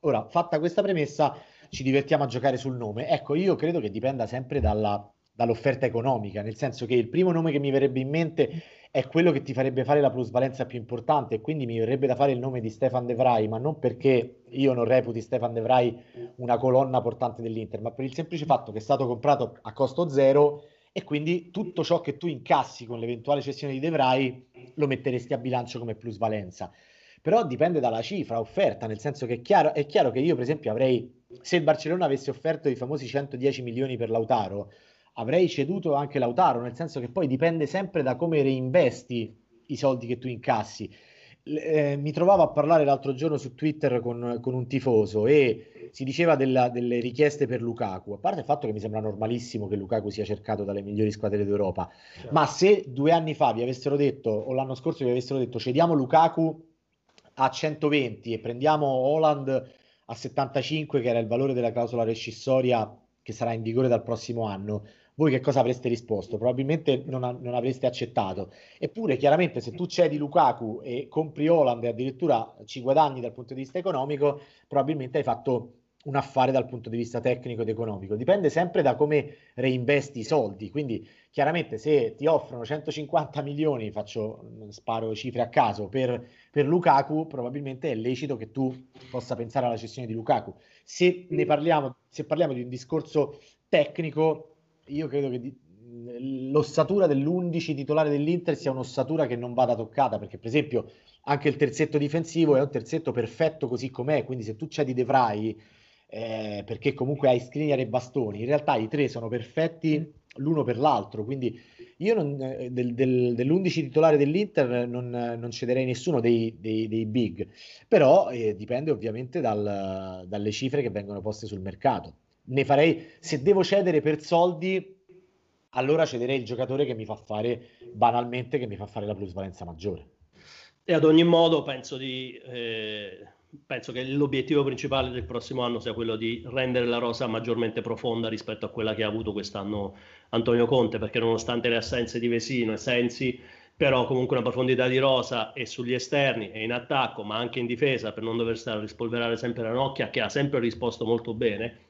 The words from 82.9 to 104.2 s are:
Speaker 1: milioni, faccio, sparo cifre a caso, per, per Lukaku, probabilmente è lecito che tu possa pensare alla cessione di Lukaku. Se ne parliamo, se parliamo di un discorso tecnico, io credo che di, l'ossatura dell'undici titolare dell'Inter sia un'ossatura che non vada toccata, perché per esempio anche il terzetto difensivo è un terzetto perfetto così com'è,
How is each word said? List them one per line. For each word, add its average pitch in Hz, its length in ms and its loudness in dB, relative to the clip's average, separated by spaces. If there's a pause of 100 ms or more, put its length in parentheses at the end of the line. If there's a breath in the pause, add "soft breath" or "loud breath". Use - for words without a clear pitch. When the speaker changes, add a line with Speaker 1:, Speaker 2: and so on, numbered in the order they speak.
Speaker 1:
milioni, 143 480 -2
faccio, 107 520 -8 (260)
sparo 113 440 -4
cifre 123 280 -6
a 117 80 -2
caso, 107 380 2
per, 123 380 -2 (240 loud breath)
per 143 160 2
Lukaku, 156 600 2
probabilmente 135 640 -6
è 117 40 -2
lecito 127 420 -4
che 110 120 -12
tu 131 380 -4 (240)
possa 123 240 -6
pensare 117 320 -2
alla 117 100 0
cessione 117 300 -10
di 110 60 -6
Lukaku. 113 420 0 (280 soft breath)
Se 180 460 2
ne 151 160 0
parliamo, 147 520 2 (120)
se - 160 -10
parliamo 151 280 0
di 123 100 -6
un 123 60 -10
discorso 143 720 -2 (300 loud breath)
tecnico, 156 840 0 (400)
io 147 160 -4
credo 139 220 -2
che 123 100 -4
di, 127 160 -12 (960)
l'ossatura 160 560 4
dell'undici 165 680 0
titolare 147 360 2
dell'Inter 156 460 0
sia 135 160 -2
un'ossatura 131 560 -2
che 120 80 -2
non 120 180 -6
vada 120 220 4
toccata, 110 440 -2
perché 101 180 -12
per - 100 -10
esempio 131 420 0 (360 loud breath)
anche 143 220 0
il 143 80 2
terzetto 147 420 2
difensivo 156 580 4
è 131 60 6
un 143 80 0
terzetto 127 420 -4
perfetto 127 560 -2
così 127 220 -4
com'è, 143 340 0